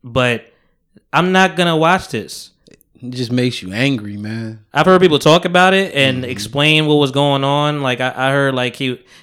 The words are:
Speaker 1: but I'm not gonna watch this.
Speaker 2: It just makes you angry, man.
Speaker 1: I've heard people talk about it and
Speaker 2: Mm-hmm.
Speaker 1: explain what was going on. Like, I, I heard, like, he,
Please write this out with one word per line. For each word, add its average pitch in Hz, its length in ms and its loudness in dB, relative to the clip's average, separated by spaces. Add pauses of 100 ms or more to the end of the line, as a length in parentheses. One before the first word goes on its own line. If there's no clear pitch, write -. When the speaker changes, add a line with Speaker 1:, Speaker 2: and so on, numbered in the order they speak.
Speaker 1:
but 120 480 -2 (600)
I'm 170 180 2
not 185 240 2
gonna 170 220 0
watch 160 320 2
this. - 400 -10 (460)
Speaker 2:
It 123 140 -14
just 123 240 -6
makes 123 280 -2
you 92 120 -12
angry, 110 420 -2
man. 110 480 -10 (100)
Speaker 1:
I've 156 120 2
heard 185 160 6
people 160 180 4
talk 165 240 4
about 180 300 2
it 190 200 0
and 131 300 0
Speaker 2:
Mm-hmm. 123 80 -10
Speaker 1:
explain 143 540 0
what 147 100 4
was 143 160 2
going 139 320 0
on. 147 380 -2
Like, 127 180 -2
I, 127 160 -4
I 131 160 -2
heard, 139 240 0
like, 123 220 -4
he, 127 200 -4 (260)